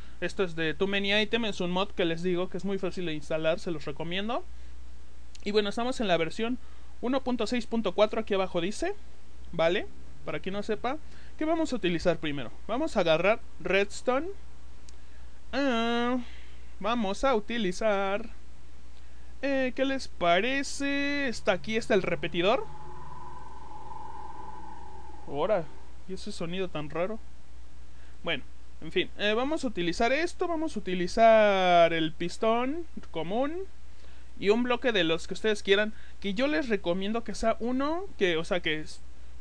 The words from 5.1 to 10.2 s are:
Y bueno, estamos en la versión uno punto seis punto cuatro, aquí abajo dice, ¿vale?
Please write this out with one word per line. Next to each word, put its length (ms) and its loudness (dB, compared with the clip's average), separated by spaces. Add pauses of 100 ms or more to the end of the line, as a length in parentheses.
Y 80 -2
bueno, 180 4
estamos 320 0
en 60 2
la 100 6
versión 420 0 (400)
uno 220 0
punto 260 0
seis 180 0
punto 280 0
cuatro, 260 4
aquí 160 0
abajo 260 0
dice, 320 0 (600)
¿vale? 340 2 (360)